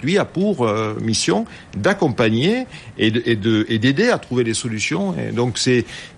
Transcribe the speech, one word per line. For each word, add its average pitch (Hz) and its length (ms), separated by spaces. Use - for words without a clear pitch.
lui, 170 140
a 175 80
pour, 165 420
euh, 107 360
mission 165 420
d'accompagner 151 880
et 110 120
de, 117 160
et 117 100
de, 110 320
et 113 100
d'aider 139 300
à 196 100
trouver 123 260
des 113 100
solutions. 151 640
Et 110 140
donc, 120 260
c'est, 123 260